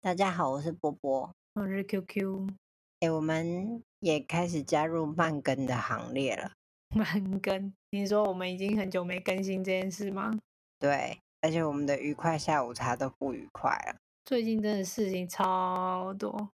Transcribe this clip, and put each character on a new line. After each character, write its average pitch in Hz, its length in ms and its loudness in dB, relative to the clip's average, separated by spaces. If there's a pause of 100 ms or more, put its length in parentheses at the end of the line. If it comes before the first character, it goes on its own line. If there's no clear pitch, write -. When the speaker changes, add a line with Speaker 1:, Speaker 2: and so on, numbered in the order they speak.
Speaker 1:
大 185 140 2
家 190 160 4
好， 170 220 2
我 143 100 -2
是 165 80 -2
波 156 220 -2
波。 135 380 0 (240)
Speaker 2:
我 202 120 -2
是 196 160 -2
Q 196 200 -2
Q。 190 440 -4 (540)
Speaker 1:
欸， 165 100 4
我 160 100 2
们 170 640 0 (160)
也 156 220 2
开 170 260 0
始 170 160 -2
加 151 240 2
入 165 180 0
慢 156 380 0
更 135 240 2
的 123 100 0
行 117 380 -4
列 131 220 0
了。 - 160 -8 (420)
Speaker 2:
慢 196 460 0
更？ 190 340 -2 (160)
你 202 160 -2
说 208 160 4
我 202 100 2
们 185 180 -2
已 185 60 -4
经 202 220 0
很 190 100 0
久 185 160 -2
没 175 140 -4
更 190 240 0
新 190 200 -2
这 190 100 0
件 185 180 0
事 196 220 -4
吗？ 196 200 -2 (460)
Speaker 1:
对， 135 400 2 (240)
而 160 80 4
且 165 120 2
我 151 100 0
们 143 120 0
的 143 140 2
愉 147 160 -2
快 165 240 0
下 151 260 2
午 120 80 -6
茶 123 220 0
都 131 240 -2
不 135 160 -2
愉 101 180 -10
快 - 180 0 (180)
了。 - 80 -8 (280)
Speaker 2:
最 240 200 2
近 220 180 2
真 214 160 2
的 190 60 0
事 190 260 -2
情 180 180 -2
超 185 840 0
多。 208 440 -4